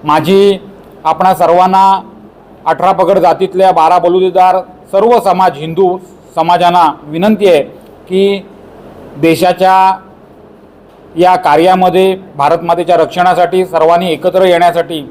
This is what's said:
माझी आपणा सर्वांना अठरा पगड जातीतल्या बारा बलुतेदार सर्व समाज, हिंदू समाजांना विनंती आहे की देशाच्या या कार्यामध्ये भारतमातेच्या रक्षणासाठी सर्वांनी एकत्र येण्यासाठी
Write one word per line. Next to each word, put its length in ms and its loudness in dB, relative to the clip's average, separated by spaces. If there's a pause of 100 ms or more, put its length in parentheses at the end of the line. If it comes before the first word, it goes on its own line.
माझी 540 0 (460)
आपणा 300 0
सर्वांना 640 2 (680)
अठरा 260 -2
पगड 260 0
जातीतल्या 540 0
बारा 260 2
बलुतेदार 640 0 (320)
सर्व 280 2
समाज, 380 0
हिंदू 380 -2 (380)
समाजांना 520 0 (160)
विनंती 460 -2
आहे 140 2 (460)
की 320 -2 (760)
देशाच्या 840 0 (1160)
या 180 4
कार्यामध्ये 800 0 (200)
भारतमातेच्या 600 -2
रक्षणासाठी 720 0
सर्वांनी 460 0
एकत्र 320 -2
येण्यासाठी 560 0 (100)